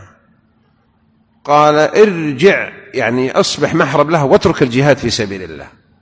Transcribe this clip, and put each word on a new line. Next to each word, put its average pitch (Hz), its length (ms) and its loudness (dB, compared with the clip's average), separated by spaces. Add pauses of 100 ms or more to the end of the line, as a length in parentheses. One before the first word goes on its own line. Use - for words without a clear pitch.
(1400)
قال: 151 300 4
"ارجع"، 151 1000 2 (220)
يعني 123 360 -2
أصبح - 440 -2
محرم 151 360 0
له، 160 140 0
"واترك 175 380 2
الجهاد 131 340 2
في 117 140 -4
سبيل 98 320 -6
الله". 76 260 -16 (340)